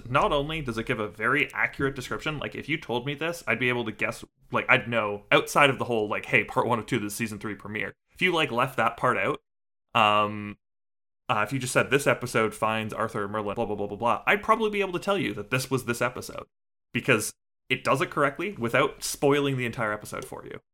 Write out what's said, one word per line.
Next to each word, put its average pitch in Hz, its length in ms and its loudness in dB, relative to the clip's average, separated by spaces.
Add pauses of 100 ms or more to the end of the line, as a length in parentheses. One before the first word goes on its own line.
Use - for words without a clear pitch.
not 156 220 4
only 156 320 0
does 123 160 -4
it 113 80 -4
give 117 140 -2
a 104 80 -2
very 117 440 0
accurate 135 440 -2
description, 147 420 -6
like, 113 160 -8
if 113 140 -12
you 160 100 -2
told 123 280 -4
me 143 80 -4
this, 165 340 -6
I'd 117 100 0
be 123 120 2
able 120 160 0
to 110 40 -6
guess, 110 340 -4 (280)
like, 113 160 -2
I'd 123 200 4
know 107 440 -2
outside 151 360 6
of 123 100 2
the 113 60 -2
whole, 110 240 0
like, 101 180 -4
Hey, 110 180 4
part 113 240 0
one 120 100 2
of 107 80 -6
two - 120 0
of 104 40 -2
the 104 80 -4
season 107 300 -6
three 104 160 -8
premiere. 101 360 -8 (220)
If - 80 -4
you, 180 100 4
like, 156 200 2
left 131 240 0
that 113 200 2
part 123 220 2
out, 110 220 0 (600)
um, 104 560 4 (720)
uh, 110 160 2
if 107 80 -6
you 135 60 -2
just 127 140 -4
said, 113 180 2
"This 139 160 4
episode 117 480 2
finds 110 400 -2
Arthur 110 300 -2
and 101 80 -8
Merlin, 104 240 -4
blah, 117 80 0
blah, 107 100 -4
blah, 104 140 -4
blah, 104 80 -8
blah," 113 320 0
I'd 202 160 2
probably 220 260 2
be 202 100 -2
able 190 120 -2
to 175 80 -4
tell 196 180 0
you 110 160 -2
that 104 160 -8
this 131 220 0
was 131 140 -2
this 117 140 -2
episode - 440 -6 (480)
because 117 400 2 (360)
it 127 140 0
does 135 180 2
it 175 100 -2
correctly 160 500 0
without 127 420 2
spoiling 143 540 2
the 127 100 -2
entire 110 260 -2
episode - 320 -8
for - 200 -14
you, - 160 -12 (140)